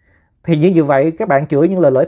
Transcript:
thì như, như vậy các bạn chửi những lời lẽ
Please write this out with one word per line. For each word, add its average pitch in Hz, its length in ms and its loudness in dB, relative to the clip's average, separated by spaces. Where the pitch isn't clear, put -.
thì 165 140 -2
như, 165 120 2
như 165 140 2
vậy 143 340 0
các - 100 -6
bạn 143 200 0
chửi 151 200 0
những 185 120 -2
lời 147 120 2
lẽ 131 160 0